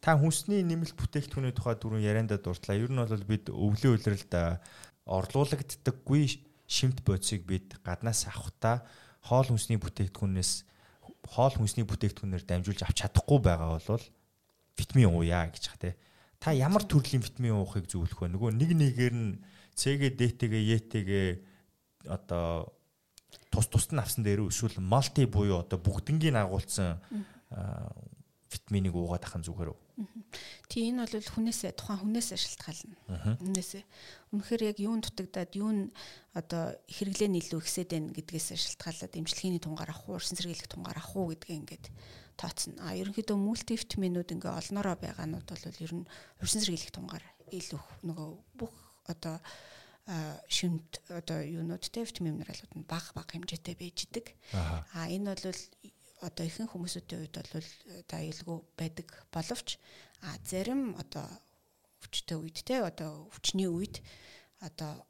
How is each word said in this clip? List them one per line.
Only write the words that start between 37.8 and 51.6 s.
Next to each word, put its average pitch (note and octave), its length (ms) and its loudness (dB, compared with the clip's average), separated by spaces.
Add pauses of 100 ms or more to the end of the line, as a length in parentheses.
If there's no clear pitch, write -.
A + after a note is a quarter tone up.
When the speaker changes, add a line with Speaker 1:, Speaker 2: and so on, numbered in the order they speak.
Speaker 2:
байна D#3 180 -2
гэдгээс D#3+ 440 -6
шалтгаалаад - 600 -6
эмчилгээний E3+ 440 -2
тунгаар D#3+ 320 -8
авах - 160 -14
уу, F#3+ 80 -8
урьдчилан F3 240 -6
сэргийлэх F3 280 -8
тунгаар F3+ 300 -10
авах - 180 -12
уу F3+ 140 -2
гэдгээ D#3+ 260 -10
ингээд - 300 -14 (500)
тооцно. - 440 -8
А, F3 120 -6
ерөнхийдөө G3+ 460 -2
мультивитаминууд G3 880 -2
ингээ F3 240 -6
олноороо G3 460 -2
байгаанууд - 480 -8
бол - 180 -12 (140)
ер E3 160 -8
нь F3 100 -6 (380)
урьдчилан G#3 220 2
сэргийлэх F3 280 -4
тунгаар F3 320 -12 (240)
илүү F3 300 -10
их - 100 -14 (140)
нөгөө E3 260 -8 (280)
бүх A#3 180 -10 (360)
одоо, E3 260 -8 (680)
а, D#3 320 -8 (100)
шимт - 600 -2
одоо E3+ 320 -6
юунууд E3 480 -6